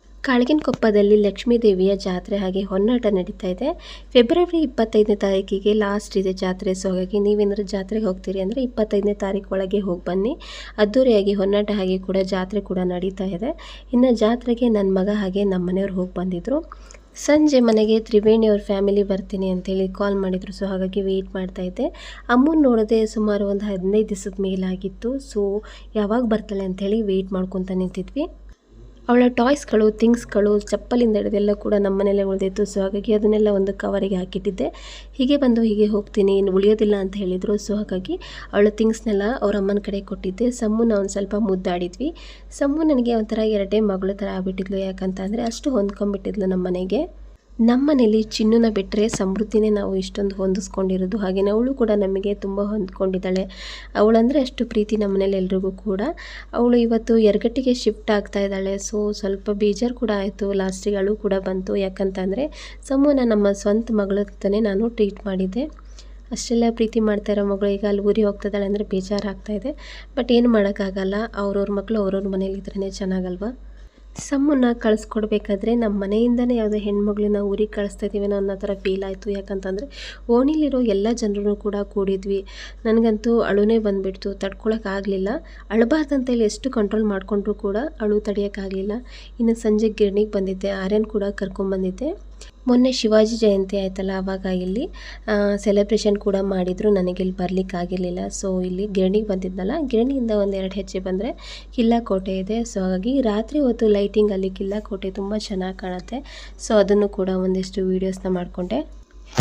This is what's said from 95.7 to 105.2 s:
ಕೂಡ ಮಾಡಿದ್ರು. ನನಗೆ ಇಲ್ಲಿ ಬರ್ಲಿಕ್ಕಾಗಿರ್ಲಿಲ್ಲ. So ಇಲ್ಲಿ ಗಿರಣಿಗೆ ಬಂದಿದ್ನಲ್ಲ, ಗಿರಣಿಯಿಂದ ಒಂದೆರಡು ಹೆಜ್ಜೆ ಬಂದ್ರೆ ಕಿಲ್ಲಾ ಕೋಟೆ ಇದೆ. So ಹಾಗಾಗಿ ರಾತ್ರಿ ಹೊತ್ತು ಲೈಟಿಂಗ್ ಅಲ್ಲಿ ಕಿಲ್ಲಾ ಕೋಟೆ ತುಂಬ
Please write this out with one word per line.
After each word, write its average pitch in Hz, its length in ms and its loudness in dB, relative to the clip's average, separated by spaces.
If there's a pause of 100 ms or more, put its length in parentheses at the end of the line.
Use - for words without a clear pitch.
ಕೂಡ 202 240 0
ಮಾಡಿದ್ರು. 190 500 0
ನನಗೆ 185 320 2
ಇಲ್ಲಿ 185 140 -2
ಬರ್ಲಿಕ್ಕಾಗಿರ್ಲಿಲ್ಲ. 180 920 -2
So 185 400 -4
ಇಲ್ಲಿ 185 200 -4
ಗಿರಣಿಗೆ 196 400 2
ಬಂದಿದ್ನಲ್ಲ, 190 540 -4
ಗಿರಣಿಯಿಂದ 247 500 0
ಒಂದೆರಡು 196 440 0
ಹೆಜ್ಜೆ 190 240 -6
ಬಂದ್ರೆ 190 640 -6 (120)
ಕಿಲ್ಲಾ 233 260 4
ಕೋಟೆ 190 380 -2
ಇದೆ. 196 200 -4
So 226 220 -4
ಹಾಗಾಗಿ 190 400 0
ರಾತ್ರಿ 220 380 0
ಹೊತ್ತು 233 300 2
ಲೈಟಿಂಗ್ 202 440 2
ಅಲ್ಲಿ 190 180 -2
ಕಿಲ್ಲಾ 196 300 -6
ಕೋಟೆ 190 300 -8
ತುಂಬ 196 280 -6